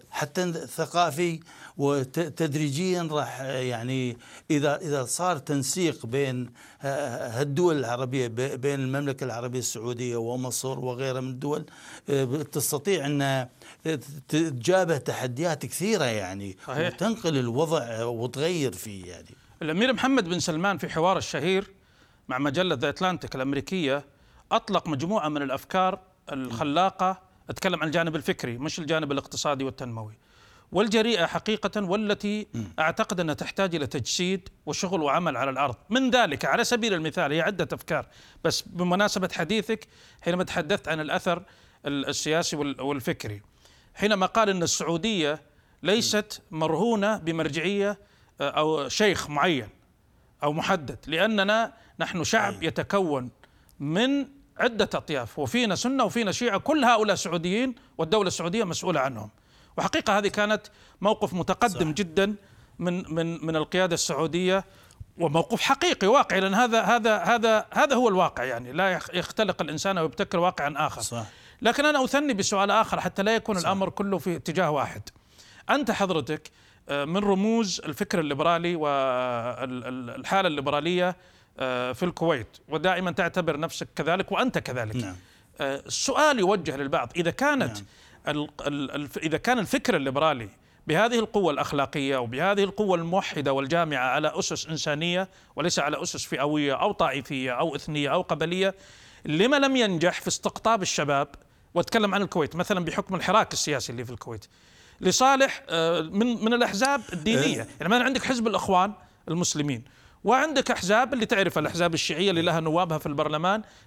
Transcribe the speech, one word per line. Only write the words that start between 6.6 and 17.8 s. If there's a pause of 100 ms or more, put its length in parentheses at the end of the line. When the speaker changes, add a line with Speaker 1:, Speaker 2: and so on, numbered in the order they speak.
Speaker 1:
آه،
هالدول
العربية،
ب-،
بين
المملكة
العربية
السعودية
ومصر
وغيرها
من
الدول، (440)
آه،
تستطيع
أن (800)
تجابه
تحديات
كثيرة
يعني، (100)
Speaker 2:
صحيح.
Speaker 1:
وتنقل
الوضع